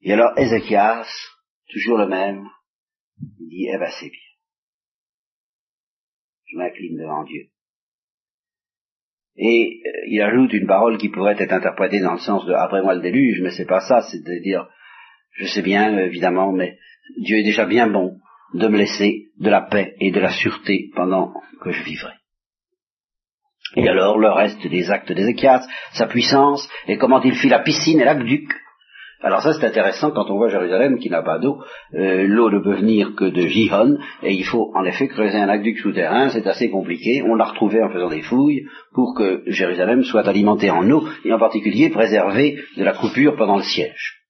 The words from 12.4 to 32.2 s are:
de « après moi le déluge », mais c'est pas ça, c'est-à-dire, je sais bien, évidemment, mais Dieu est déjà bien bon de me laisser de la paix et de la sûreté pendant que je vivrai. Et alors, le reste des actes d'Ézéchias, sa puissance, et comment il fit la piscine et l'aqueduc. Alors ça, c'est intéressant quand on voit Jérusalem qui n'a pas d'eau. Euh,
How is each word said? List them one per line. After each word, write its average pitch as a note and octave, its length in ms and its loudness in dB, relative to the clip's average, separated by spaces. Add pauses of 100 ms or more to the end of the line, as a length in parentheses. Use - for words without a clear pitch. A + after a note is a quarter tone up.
de « F2+ 80 -2
après F#2+ 280 0
moi F#2+ 140 0
le F2+ 60 -6
déluge », G2+ 420 0
mais F2+ 80 -4
c'est - 160 -8
pas G2 140 0
ça, A#2+ 200 2
c'est-à-dire, F2 680 -6 (640)
je G2 120 -12
sais G2+ 160 -4
bien, G2+ 360 2
évidemment, F#2 560 0
mais F#2 240 -4 (400)
Dieu G#2+ 220 0
est G#2+ 40 0
déjà G#2 220 2
bien A2+ 220 2
bon F#2+ 300 -2 (360)
de F2 160 0
me G#2+ 80 4
laisser G#2 480 0 (120)
de G3 120 0
la G2 120 4
paix - 380 -2
et G2 120 2
de F#2+ 100 0
la F#2 100 0
sûreté - 640 -4
pendant F2+ 380 -2 (280)
que F2+ 100 -8
je D#2+ 120 -8
vivrai. - 300 -14 (1600)
Et - 140 2
alors, F#2+ 280 2
le G#2+ 120 4
reste G2+ 360 0
des F2 240 -2
actes G2 220 -4
d'Ézéchias, A#2+ 560 2 (240)
sa A2+ 160 -2
puissance, C#3 600 2 (180)
et G#2 100 -2
comment B2+ 240 4
il B2+ 140 2
fit C3 140 0
la A#2+ 100 6
piscine D#3 400 2
et - 60 4
l'aqueduc. C#3 440 0 (680)
Alors - 220 0
ça, D#3+ 120 2
c'est C3 120 -2
intéressant G#2+ 460 0
quand G#2 180 -2
on G2 80 -2
voit A2+ 120 2
Jérusalem G2 500 2
qui - 100 -6
n'a E2+ 140 -2
pas D#2+ 160 -2
d'eau. C#3+ 180 -2 (380)
Euh, F#2 320 2